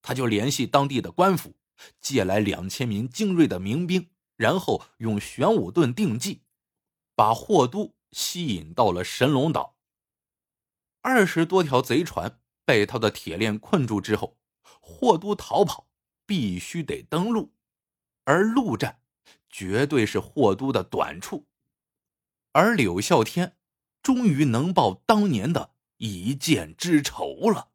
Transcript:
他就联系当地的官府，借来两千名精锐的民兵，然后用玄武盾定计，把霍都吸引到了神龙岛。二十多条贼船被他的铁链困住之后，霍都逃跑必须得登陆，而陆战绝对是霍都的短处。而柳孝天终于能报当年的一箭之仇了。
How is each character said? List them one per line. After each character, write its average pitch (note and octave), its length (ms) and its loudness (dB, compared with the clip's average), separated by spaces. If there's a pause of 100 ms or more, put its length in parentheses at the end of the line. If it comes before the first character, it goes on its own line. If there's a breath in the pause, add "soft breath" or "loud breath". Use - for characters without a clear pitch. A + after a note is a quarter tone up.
他 - 80 -8
就 B2+ 140 -2
联 G#2+ 240 0
系 C3 160 -4
当 C#3 220 2
地 C3 120 -2
的 F2+ 120 -12
官 F#3 260 4
府， - 160 -12 (460 loud breath)
借 A#2+ 240 0
来 G2 160 0
两 F#2+ 280 -2
千 B2 200 -6
名 A2 200 -4
精 G3 260 -4
锐 E3 120 6
的 F#2 140 -4
民 B2+ 260 -4
兵， F3+ 240 -2 (260)
然 B2 220 0
后 - 260 -4 (140 loud breath)
用 A2 220 -2
玄 E3 320 0
武 A2 180 0
盾 B2+ 240 2
定 B2 240 -2
计， - 240 -8 (720)
把 A2 180 4
霍 C3 360 2
都 G3+ 260 -8 (160)
吸 - 380 -6
引 E2 260 -6
到 A2+ 160 2
了 F2 140 -4
神 - 260 0
龙 D3 220 0
岛。 - 240 -6 (1300)
二 A#3+ 220 4
十 E3 220 0
多 F#3 160 2
条 C3 180 4
贼 C3 220 0
船 G2+ 380 -8 (240)
被 A2 200 2
他 A#2+ 140 -6
的 G#2+ 140 0
铁 - 240 -12
链 G#2+ 200 -2
困 C#3 300 -2
住 G#2+ 140 -2
之 G#2 160 -6
后， - 240 -12 (400 soft breath)
霍 F3+ 360 0
都 G3+ 200 -4
逃 - 280 0
跑 - 240 -6 (380)
必 A2 320 -2
须 E3 240 -8
得 - 220 -6
登 F3+ 260 -4
陆， A3 240 -2 (680)
而 D#3+ 180 4
陆 A3 340 0
战 - 240 -6 (480 soft breath)
绝 G2+ 380 -2
对 C#3 180 2
是 G#2 140 -2
霍 G#2+ 340 2
都 C3 200 -2
的 G2+ 100 0
短 D#2+ 380 -6
处。 - 260 -12 (1040)
而 G3+ 240 4
柳 G2+ 260 2
孝 A#2+ 220 4
天 F3 340 -4 (460)
终 B3 240 0
于 D3+ 200 4
能 C3+ 280 0
报 A2+ 200 2 (120)
当 G#3 240 4
年 B2 220 0
的 - 220 -4 (240)
一 G#2 360 -6
箭 A#2 420 -2
之 E3+ 240 2
仇 - 500 -2
了。 - 240 -2